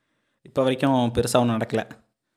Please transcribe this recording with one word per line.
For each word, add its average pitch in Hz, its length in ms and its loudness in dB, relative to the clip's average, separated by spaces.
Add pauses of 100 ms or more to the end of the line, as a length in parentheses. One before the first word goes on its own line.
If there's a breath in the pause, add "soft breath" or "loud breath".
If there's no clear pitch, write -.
(420)
இப்போ - 200 -4
வரைக்கும் 131 320 0
பெருசா 123 440 0
ஒண்ணும் 120 200 2
நடக்கல. 110 320 -4 (480)